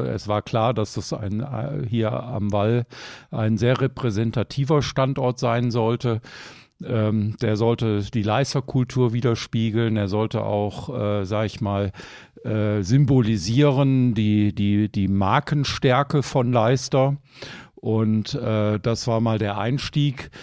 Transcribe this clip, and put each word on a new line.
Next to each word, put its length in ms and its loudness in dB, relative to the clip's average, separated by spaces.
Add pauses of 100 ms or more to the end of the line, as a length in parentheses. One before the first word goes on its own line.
es 200 -6
war 120 0
klar, 320 0
dass 220 -4
das 180 -8
ein, 280 -6
äh, 460 -6
hier 260 0
am 400 -4
Wall 340 2 (440)
ein 280 0
sehr 200 2
repräsentativer 1000 0
Standort 580 -2
sein 320 0
sollte. 520 0 (600)
Ähm, 600 0
der 140 2
sollte 460 2
die 200 -2
Leister-Kultur 920 0
widerspiegeln. 840 0
Er 100 0
sollte 360 -2
auch, 440 -2 (100)
äh, 280 -2
sag 180 -2
ich 160 -6
mal, 320 0 (520)
äh, 380 0
symbolisieren 1300 4
die, 400 2
die, 360 2
die 180 0
Markenstärke 1160 2
von 280 0
Leister. 640 2 (640)
Und, 560 0
äh, 460 0
das 260 -2
war 140 2
mal 180 2
der 200 -2
Einstieg. 720 -2 (120)